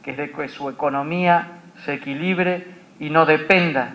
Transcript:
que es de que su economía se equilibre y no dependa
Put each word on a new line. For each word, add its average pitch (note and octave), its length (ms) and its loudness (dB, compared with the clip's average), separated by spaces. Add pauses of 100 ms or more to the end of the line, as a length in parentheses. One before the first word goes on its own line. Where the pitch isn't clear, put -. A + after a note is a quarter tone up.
que C#3 100 -10
es B2+ 40 -8
de C#3+ 140 -8
que C#3+ 180 -8
su C#3 220 -10
economía D#3+ 880 0 (240)
se C#3+ 100 -4
equilibre F3 800 -2 (260)
y D3+ 100 -6
no D#3+ 160 4
dependa D#3 680 2